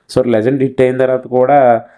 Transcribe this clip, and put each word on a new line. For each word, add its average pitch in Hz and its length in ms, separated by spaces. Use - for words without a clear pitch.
So, 127 160
లెజెండ్ 120 340
హిట్ 131 200
అయిన 127 160
తర్వాత 127 300
కూడా 127 540